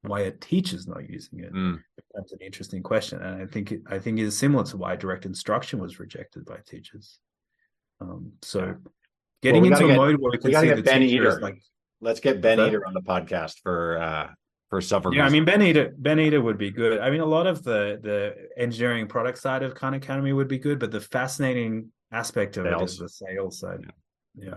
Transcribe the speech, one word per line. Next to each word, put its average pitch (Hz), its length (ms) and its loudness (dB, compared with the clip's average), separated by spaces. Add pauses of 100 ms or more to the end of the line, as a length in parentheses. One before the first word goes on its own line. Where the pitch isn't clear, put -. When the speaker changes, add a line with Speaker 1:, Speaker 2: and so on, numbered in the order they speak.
Speaker 1:
Why 101 180 -4
are 95 100 -2
teachers - 560 -4
not - 220 -14
using - 320 -16
it? 90 100 -16
Speaker 2:
Mm. 90 280 -2 (340)
Speaker 1:
That's 98 180 -14
an 95 100 -20
interesting 95 400 -14
question, 104 400 -4
and 92 220 -10
I - 40 -10
think 104 260 -8
it, - 160 -10
I 95 100 -6
think 110 200 -4
it 107 40 0
is 104 140 -4
similar 139 280 2
to - 120 -12
why 92 180 -6
direct 92 300 -8
instruction 104 540 -6
was - 200 -10
rejected - 460 -16
by - 200 -16
teachers. - 540 -20 (800)
Um, 90 320 -14 (100)
so - 200 -6
Speaker 2:
Yeah. 92 120 -6 (680)
Speaker 1:
getting 160 220 8
Speaker 2:
Well, 185 80 8
we - 40 8
Speaker 1:
into - 60 4
Speaker 2:
gotta 175 40 8
Speaker 1:
a - 40 6
Speaker 2:
get, 131 80 8
Speaker 1:
mode 139 240 4
where 123 100 0
we 120 60 -2
Speaker 2:
we - 40 -6
Speaker 1:
can 131 100 4
Speaker 2:
gotta 156 160 6
Speaker 1:
see - 20 -
Speaker 2:
get 143 80 6
Speaker 1:
the 104 60 -4
Speaker 2:
Ben 131 180 6
Speaker 1:
teacher 123 260 6
is 92 80 4
Speaker 2:
Eater. 90 60 -8
Speaker 1:
like, 101 200 -8 (380)
Speaker 2:
Let's 113 220 -2
get 131 200 2
Ben 113 180 6
Speaker 1:
What's 110 80 6
that? 107 80 2
Speaker 2:
Eater 95 120 -2
on 95 60 -10
the 92 80 -4
podcast 90 600 -4
for, 85 360 -2
uh, 78 320 -4 (400)
for 95 120 -2
Suffer 92 300 0
Speaker 1:
Yeah, 143 100 2
I 139 80 6
Speaker 2:
Music. 143 40 6
Speaker 1:
mean, 156 120 6
Ben 202 180 6
Eater, 151 340 4
Ben 147 220 2
Eater 151 220 4
would 110 160 0
be 101 140 -4
good. 110 280 0
I 117 100 0
mean, 156 120 0
a 160 40 -2
lot 160 220 2
of 170 160 -2
the, 104 380 -2
the 104 340 -4 (260)
engineering 117 460 -2
product 120 320 -4
side 131 240 -2
of 131 120 -6
Khan 135 200 -4
Academy 135 380 -4
would 135 140 2
be 131 120 -4
good, 143 200 -2
but 110 120 -4
the 107 100 -6
fascinating 123 920 -4 (200)
aspect 110 460 -4
of 92 100 -4
it - 100 0
Speaker 2:
Sales. 90 160 -2
Speaker 1:
is 92 60 -14
the 90 100 -12
sales 95 500 -10
side. 92 200 -10 (560)
Speaker 2:
Yeah. 98 100 -18
Speaker 1:
Yeah. 92 120 -14